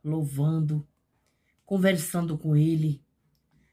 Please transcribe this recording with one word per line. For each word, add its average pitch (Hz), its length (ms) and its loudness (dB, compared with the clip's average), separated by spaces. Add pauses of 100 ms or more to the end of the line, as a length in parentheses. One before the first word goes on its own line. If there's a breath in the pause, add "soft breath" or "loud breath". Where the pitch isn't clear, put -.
louvando, 151 840 -2 (800)
conversando 180 720 0
com 156 200 0
Ele, 156 440 2 (720)